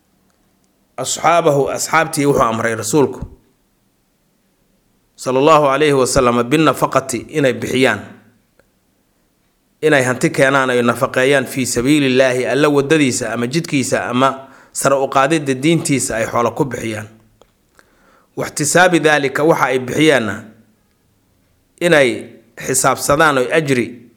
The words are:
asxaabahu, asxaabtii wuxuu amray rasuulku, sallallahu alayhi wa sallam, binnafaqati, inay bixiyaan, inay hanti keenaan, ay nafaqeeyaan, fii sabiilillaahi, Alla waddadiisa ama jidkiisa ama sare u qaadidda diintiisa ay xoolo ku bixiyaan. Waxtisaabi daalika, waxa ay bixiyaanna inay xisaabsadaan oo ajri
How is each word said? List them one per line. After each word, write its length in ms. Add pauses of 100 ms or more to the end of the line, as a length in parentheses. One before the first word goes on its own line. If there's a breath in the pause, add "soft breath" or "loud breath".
(960)
asxaabahu, 760
asxaabtii 560
wuxuu 140
amray 320
rasuulku, 460 (1900)
sallallahu 580
alayhi 200
wa 140
sallam, 420
binnafaqati, 680 (160)
inay 200
bixiyaan, 460 (1800)
inay 220
hanti 260
keenaan, 400
ay 140
nafaqeeyaan, 640
fii 200
sabiilillaahi, 800
Alla 240
waddadiisa 640
ama 140
jidkiisa 640
ama 380 (240 loud breath)
sare 240
u 140
qaadidda 440
diintiisa 640
ay 120
xoolo 220
ku 140
bixiyaan. 420 (1300 soft breath)
Waxtisaabi 600
daalika, 440
waxa 220
ay 140
bixiyaanna 560 (1500)
inay 280 (460)
xisaabsadaan 840
oo 140
ajri 340 (320)